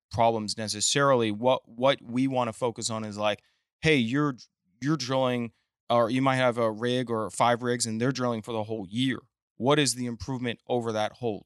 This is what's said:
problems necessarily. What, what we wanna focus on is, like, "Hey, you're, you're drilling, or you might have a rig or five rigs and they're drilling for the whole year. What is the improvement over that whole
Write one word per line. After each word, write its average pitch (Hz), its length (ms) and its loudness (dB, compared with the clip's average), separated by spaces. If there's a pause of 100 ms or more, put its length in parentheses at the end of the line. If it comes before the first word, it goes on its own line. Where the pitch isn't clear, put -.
problems 113 480 0
necessarily. 113 720 2
What, 120 380 0
what 123 340 0
we 123 260 -2
wanna 123 260 -2
focus 117 360 -4
on 110 140 -6
is, 104 140 -10
like, 104 260 0 (380)
"Hey, 156 160 4
you're, 131 400 0 (440)
you're 151 160 0
drilling, 123 540 0 (380)
or 117 200 4
you 131 120 0
might 135 160 4
have 123 200 2
a 113 140 2
rig 123 400 -2
or 110 180 -2
five 120 320 2
rigs 120 240 -2
and 110 160 -4
they're 131 100 0
drilling 123 300 -2
for 120 120 -10
the 110 100 -2
whole 107 260 -8
year. 123 300 -2 (380)
What 139 200 2
is 131 160 2
the 123 140 -6
improvement 120 600 -6
over 117 260 -2
that 107 200 -2
whole 110 320 -6